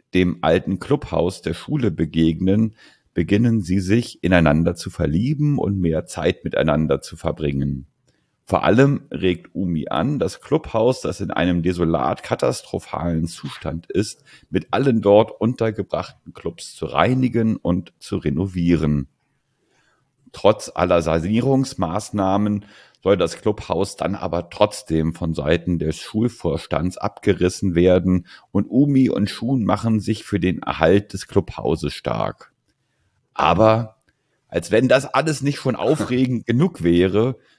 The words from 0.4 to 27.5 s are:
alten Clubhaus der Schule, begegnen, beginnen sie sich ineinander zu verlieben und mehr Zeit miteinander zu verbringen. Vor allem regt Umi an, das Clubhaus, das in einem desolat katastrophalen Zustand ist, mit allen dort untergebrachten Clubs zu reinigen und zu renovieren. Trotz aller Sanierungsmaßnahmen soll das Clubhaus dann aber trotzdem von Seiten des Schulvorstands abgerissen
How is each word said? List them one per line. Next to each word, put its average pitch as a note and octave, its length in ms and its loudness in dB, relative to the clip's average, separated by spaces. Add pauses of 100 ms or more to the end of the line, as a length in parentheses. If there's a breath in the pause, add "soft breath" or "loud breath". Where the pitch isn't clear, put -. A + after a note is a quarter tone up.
alten F2+ 380 2
Clubhaus F#2 640 -2
der E2 100 -4
Schule, A#2+ 380 -2
begegnen, E2 840 0 (400 soft breath)
beginnen G#2+ 480 2
sie F2+ 180 -2
sich G#2 440 -2
ineinander E2+ 500 2
zu - 160 -12
verlieben C3 720 -2
und G2 200 -2
mehr E2+ 280 -2
Zeit E2+ 360 -2
miteinander D2+ 560 0
zu - 160 -18
verbringen. C#2+ 720 -4 (580)
Vor - 200 0
allem C3 380 4 (100)
regt F2 420 -2
Umi E2+ 360 -4
an, A#2 280 -2
das - 240 -4
Clubhaus, A#2+ 600 0
das - 200 -6
in E2+ 80 -6
einem F2 320 0
desolat E2 640 0
katastrophalen E2 1040 -4
Zustand E2 580 -10
ist, - 380 -4 (260 soft breath)
mit F#2 220 -4
allen A#2 320 2
dort G#2 360 6
untergebrachten G#2+ 920 -4
Clubs - 400 -12
zu - 140 -10
reinigen A2+ 680 2
und F2+ 420 -2
zu - 180 -6
renovieren. E2 920 0 (1200)
Trotz - 420 0
aller F2 300 2
Sanierungsmaßnahmen G2+ 1600 0 (360 loud breath)
soll G2 140 4
das F2 220 0
Clubhaus - 580 -2
dann - 180 -4
aber F2 360 -4
trotzdem D#2+ 640 0
von E2 200 -4
Seiten E2 460 0
des D#2+ 200 -4
Schulvorstands F2+ 1000 -4
abgerissen F#2 760 0